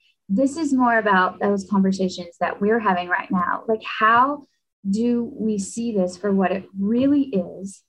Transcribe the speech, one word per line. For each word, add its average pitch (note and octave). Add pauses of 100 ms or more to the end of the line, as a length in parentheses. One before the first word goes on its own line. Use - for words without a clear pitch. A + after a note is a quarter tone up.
(280)
This C4
is D4+
more B3
about F#3+
those G3+
conversations F#3+
that E3+
we're G#3+
having F3+
right F3
now. F3+
Like, A3
how B3 (420)
do A#3
we G#3+
see A3+
this F#3
for G3+
what F#3+
it F#3 (120)
really C4
is? F3+